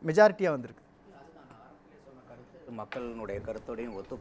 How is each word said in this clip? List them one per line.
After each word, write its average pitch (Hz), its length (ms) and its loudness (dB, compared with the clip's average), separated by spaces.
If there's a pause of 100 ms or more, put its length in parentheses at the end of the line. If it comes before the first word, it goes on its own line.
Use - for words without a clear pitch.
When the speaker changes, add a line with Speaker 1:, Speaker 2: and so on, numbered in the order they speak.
Speaker 1:
மெஜாரிட்டியா 196 440 6
வந்திருக்கு. 123 320 -4 (2000)
Speaker 2:
மக்களினுடைய 110 640 -8
கருத்தோடையும் 110 520 -8
ஒத்து 101 240 -10